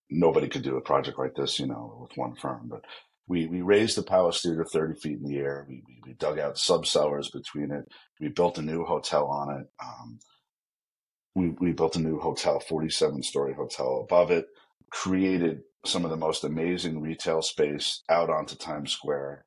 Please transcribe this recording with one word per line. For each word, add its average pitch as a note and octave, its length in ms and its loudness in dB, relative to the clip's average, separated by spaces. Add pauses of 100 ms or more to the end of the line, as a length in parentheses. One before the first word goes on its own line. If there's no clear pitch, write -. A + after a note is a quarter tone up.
nobody D#2+ 400 4
could C2+ 140 -4
do C2+ 120 -2
a C2 60 -2
project C#2 360 0
like C2 180 -4
this, - 220 -2
you C2+ 100 -4
know, A#1 340 -10
with - 160 -16
one A#1+ 180 -6
firm. C2+ 340 -8
But - 140 -12 (460)
we, E2+ 180 0
we F2+ 140 -4
raised G2+ 360 6
the G2 60 0
Palace F#2 380 4
Theater E2 240 0
thirty D#2+ 340 0
feet C#2+ 240 -6
in C#2+ 60 -6
the C#2+ 80 -2
air. C#2 320 -4
We, B1+ 180 -16
we, A#1+ 200 -20
we B1+ 80 -16
dug D2 220 -2
out D2 200 -2
sub E2 280 2
cellars D2 440 2
between C#2+ 420 -6
it. D2 140 -6 (340)
We D2+ 80 -4
built F2 300 2
a E2 40 -6
new D#2+ 220 -4
hotel D#2 440 0
on C#2+ 340 -4
it. - 60 -16 (140)
Um, A#2 380 -16 (1160)
we, F2+ 140 4 (100)
we F2+ 120 4
built D#2+ 240 2
a E2+ 60 2
new D#2+ 180 0
hotel, D2+ 400 0
forty-seven D#2 640 0
story C#2 320 -2
hotel C2 480 -2
above F2 260 6
it, E2+ 160 4 (460)
created F#2 680 2 (220)
some F2+ 220 0
of D#2+ 60 -2
the D#2+ 60 -2
most D#2+ 260 0
amazing E2 580 -2
retail D#2+ 400 0
space - 640 0
out E2 220 4
onto D#2 260 -2
Times D2 360 -6
Square. C#2+ 560 -4